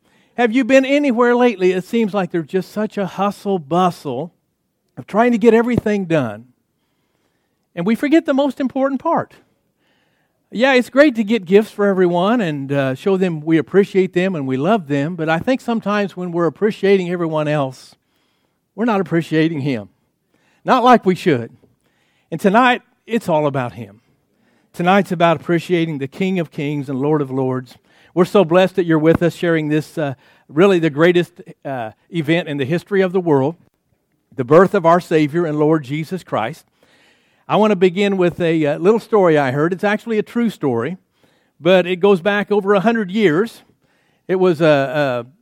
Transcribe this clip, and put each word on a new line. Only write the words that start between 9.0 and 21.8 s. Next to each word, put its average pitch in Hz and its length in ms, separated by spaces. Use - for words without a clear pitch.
part. 294 320
Yeah, 262 240
it's 254 160
great 277 240
to 220 100
get 202 220
gifts 196 240
for 202 160
everyone 185 560
and, 143 280
uh, 135 240
show 190 220
them 180 240
we 160 160
appreciate 185 560
them 185 220
and 143 120
we 131 120
love 160 300
them, 143 280
but 160 140
I 165 80
think 254 240
sometimes 208 520
when 180 180
we're 170 120
appreciating 190 680
everyone 160 380
else, 143 460
we're 208 100
not 214 160
appreciating 160 640
Him. 120 260
Not 233 220
like 240 220
we 185 80
should. 127 420